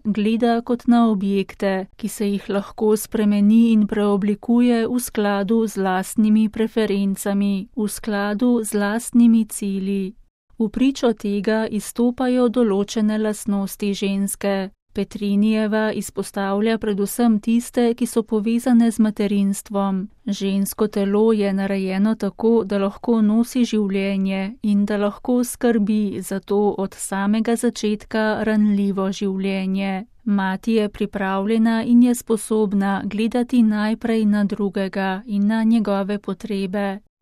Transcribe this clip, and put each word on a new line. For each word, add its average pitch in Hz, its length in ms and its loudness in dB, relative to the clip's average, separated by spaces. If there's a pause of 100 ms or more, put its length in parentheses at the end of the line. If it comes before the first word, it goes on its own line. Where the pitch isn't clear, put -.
gleda 226 580 0
kot 240 260 -4
na 233 220 6
objekte, 196 760 -2 (100)
ki - 120 -8
se 202 220 -4
jih 202 200 -4
lahko 214 480 0
spremeni 214 760 4
in 214 160 4
preoblikuje 214 1000 2
v 240 120 -2
skladu 208 680 0
z 202 100 -8
lastnimi 208 720 2
preferencami, 202 1300 -2
v 214 120 -2
skladu 208 760 0
z 214 100 -8
lastnimi 226 720 4
cilji. 196 680 -4 (460)
V 220 100 0
pričo 254 440 0
tega 214 540 -2
izstopajo 247 840 0
določene 214 680 0
lastnosti 202 760 -2
ženske. 196 760 -4 (240)
Petrinijeva 214 1000 0
izpostavlja 202 840 -2
predvsem 214 600 0
tiste, 233 540 0
ki 240 120 -2
so 233 180 -2
povezane 233 680 2
z - 80 -8
materinstvom. 202 1080 0 (200)
Žensko 196 600 -2
telo 208 460 2
je 202 200 0
narejeno 196 640 0
tako, 220 480 0
da 196 140 -2
lahko 196 440 0
nosi 233 440 2
življenje 196 800 -2 (180)
in 202 240 2
da 208 120 -2
lahko 208 460 0
skrbi 214 800 0
za 196 180 -6
to 202 380 0
od 190 160 -4
samega 208 640 -2
začetka 214 880 -2
ranljivo 202 680 2
življenje. 190 960 -4 (180)
Mati 196 500 0
je 208 160 2
pripravljena 208 960 0
in 240 200 6
je 247 120 4
sposobna 208 920 -2
gledati 233 580 0
najprej 220 600 0
na 208 180 2
drugega 196 840 -4
in 202 220 0
na 226 160 0
njegove 208 560 2
potrebe. 196 800 -4 (220)